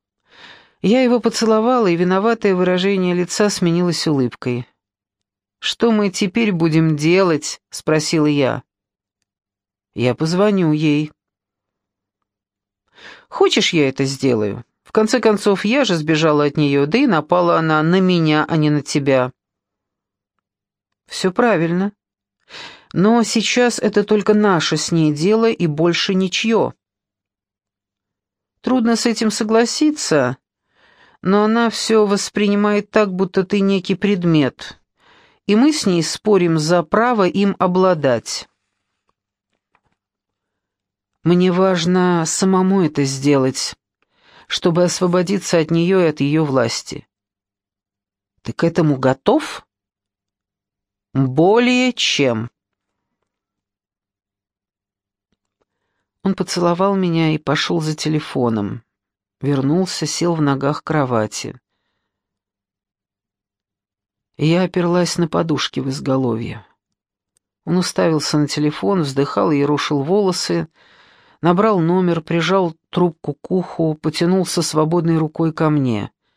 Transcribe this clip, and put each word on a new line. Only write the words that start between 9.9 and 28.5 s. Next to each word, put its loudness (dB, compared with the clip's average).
«Я -2
позвоню 0
ей». 0
«Хочешь, 0
я 2
это -2
сделаю? -2
В -20
конце 2
концов, 0
я 2
же 0
сбежала 2
от -4
неё, 2
да 0
и 2
напала 2
она 0
на 2
меня, 2
а -2
не 2
на 0
тебя». 0
«Всё -4
правильно. 0
Но 2
сейчас 0
это 0
только 2
наше 2
с -4
ней 2
дело 0
и -2
больше 0
ничьё». -2